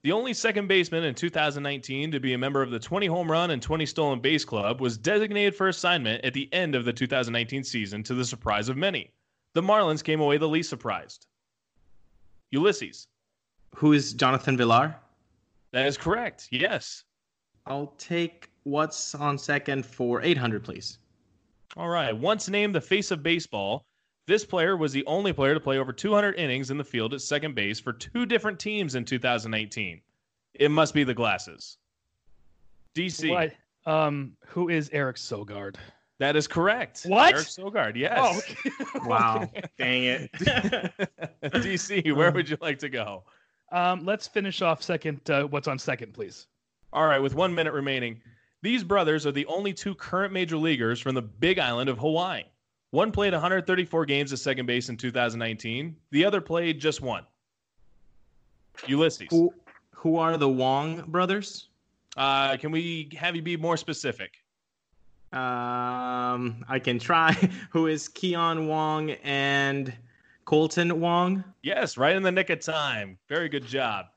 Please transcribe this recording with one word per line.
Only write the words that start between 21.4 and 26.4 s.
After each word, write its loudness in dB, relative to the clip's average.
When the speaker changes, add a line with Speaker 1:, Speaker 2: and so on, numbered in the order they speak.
Speaker 1:
All -6
right. 0
Once 0
named 2
the 2
face 0
of -2
baseball, -2
this 4
player 2
was 0
the 0
only 0
player 4
to 0
play 0
over -2
two 0
hundred 2
innings -2